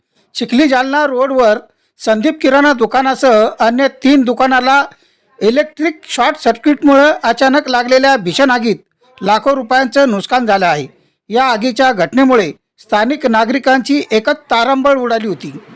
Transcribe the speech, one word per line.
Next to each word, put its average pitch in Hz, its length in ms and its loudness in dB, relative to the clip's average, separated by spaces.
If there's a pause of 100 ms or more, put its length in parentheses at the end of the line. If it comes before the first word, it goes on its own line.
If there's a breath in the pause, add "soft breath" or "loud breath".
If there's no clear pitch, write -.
(340)
चिखली 247 340 0
जालना 269 380 0
रोडवर 254 520 0 (420)
संदीप 226 420 -2
किराणा 285 320 2
दुकानासह 240 720 0 (120)
अन्य 240 280 0 (160)
तीन 277 180 4
दुकानाला 262 640 0 (560 soft breath)
इलेक्ट्रिक 302 580 -2 (100)
शॉर्ट - 280 -2
सर्किटमुळे 277 720 2 (120)
अचानक 262 460 0
लागलेल्या 254 480 2
भीषण 202 340 0
आगीत 233 240 0 (460)
लाखो 214 340 0
रुपयांचं 262 540 0
नुकसान 233 360 -2
झालं 196 200 0
आहे. 147 220 -2 (420)
या 233 140 0
आगीच्या 254 480 0
घटनेमुळे 220 600 0 (300)
स्थानिक 233 440 -2
नागरिकांची 262 760 0 (100)
एकच 220 240 0 (160)
तारांबळ 269 460 0
उडाली 226 300 -4
होती. 151 320 -10 (160)